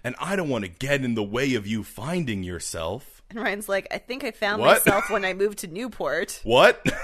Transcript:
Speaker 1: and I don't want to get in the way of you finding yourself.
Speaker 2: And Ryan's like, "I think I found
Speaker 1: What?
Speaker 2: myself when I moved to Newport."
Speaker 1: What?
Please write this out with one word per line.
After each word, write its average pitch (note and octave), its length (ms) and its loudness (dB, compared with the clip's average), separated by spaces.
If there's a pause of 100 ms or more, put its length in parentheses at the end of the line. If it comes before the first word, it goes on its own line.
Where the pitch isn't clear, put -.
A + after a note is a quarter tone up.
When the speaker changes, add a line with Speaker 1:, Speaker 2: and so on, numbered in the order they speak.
Speaker 1:
and B2+ 160 -6
I F3+ 200 -4
don't F3 100 -2
want A#2+ 160 0
to F#2 80 -8
get C3+ 320 0
in A#2+ 120 0
the A2 100 0
way B2+ 300 0
of G2+ 120 -2
you A2 160 -2
finding B2 580 -4
yourself. F2+ 880 -8
Speaker 2:
And A3+ 80 -14
Ryan's G#3 300 -4
like, G3 240 -2
"I - 60 -4
think B3+ 260 -10
I A#3 80 -4
found G#3+ 300 -2
Speaker 1:
What? F3+ 240 6
Speaker 2:
myself G3+ 240 2
when G3 160 0
I F#3 80 -2
moved G3+ 260 -2
to G3 80 -10
Newport." F3 760 -6
Speaker 1:
What? C#3 380 8 (220)